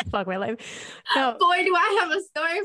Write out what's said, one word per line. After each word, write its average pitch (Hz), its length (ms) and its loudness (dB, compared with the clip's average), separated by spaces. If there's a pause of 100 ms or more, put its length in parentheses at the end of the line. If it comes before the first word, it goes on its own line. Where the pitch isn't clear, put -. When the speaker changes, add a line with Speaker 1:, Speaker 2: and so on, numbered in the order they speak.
Speaker 1:
"Fuck 196 180 -2
my 185 100 -2
life." 220 180 -4 (600)
No. 262 240 2
Speaker 2:
Boy, 359 240 4
do 381 120 2
I 403 260 4
have 330 100 -2
a 381 100 0
story 330 440 -4